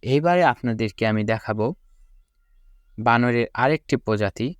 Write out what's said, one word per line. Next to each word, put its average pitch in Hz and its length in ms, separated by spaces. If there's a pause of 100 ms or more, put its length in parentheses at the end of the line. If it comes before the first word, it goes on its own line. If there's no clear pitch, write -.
এইবারে 170 400 (100)
আপনাদেরকে 117 540
আমি 110 240
দেখাবো 110 340 (1300)
বানরের 120 500 (160)
আরেকটি 147 340
প্রজাতি 107 500 (120)